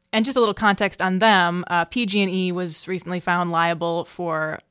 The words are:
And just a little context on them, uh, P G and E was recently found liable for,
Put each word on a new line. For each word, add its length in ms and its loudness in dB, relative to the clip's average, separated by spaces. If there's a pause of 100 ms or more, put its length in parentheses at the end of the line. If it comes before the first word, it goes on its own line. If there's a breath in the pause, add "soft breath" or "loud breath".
(120)
And 120 2
just 120 -2
a 40 4
little 140 2
context 480 0
on 160 0
them, 480 4
uh, 200 0
P 200 -4
G 160 0
and 80 0
E 220 -2
was 340 -6
recently 320 -6
found 320 -2
liable 540 0
for, 560 -6 (100)